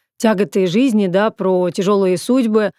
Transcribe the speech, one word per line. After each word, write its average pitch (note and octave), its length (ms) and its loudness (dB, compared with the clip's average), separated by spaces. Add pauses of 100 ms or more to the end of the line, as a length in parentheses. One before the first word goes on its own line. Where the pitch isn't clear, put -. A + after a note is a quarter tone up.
(180)
тяготы G3 500 0
жизни, G#3+ 400 0
да, G3+ 220 0
про F#3 400 -2
тяжелые F#3+ 460 0
судьбы, A3 600 0